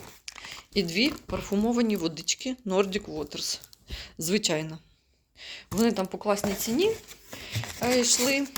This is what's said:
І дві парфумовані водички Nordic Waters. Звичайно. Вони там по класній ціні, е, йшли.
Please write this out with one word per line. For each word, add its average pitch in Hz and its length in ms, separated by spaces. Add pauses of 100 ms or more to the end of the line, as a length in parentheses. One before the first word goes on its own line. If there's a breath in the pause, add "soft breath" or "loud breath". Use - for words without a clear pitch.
(760 loud breath)
І 208 80
дві 185 300 (140)
парфумовані 220 720
водички 170 680
Nordic 190 400
Waters. - 560 (580 loud breath)
Звичайно. 160 600 (920 loud breath)
Вони 226 220
там 185 140
по 190 120
класній 202 360
ціні, 277 360 (920 loud breath)
е, 247 200
йшли. 269 460 (120)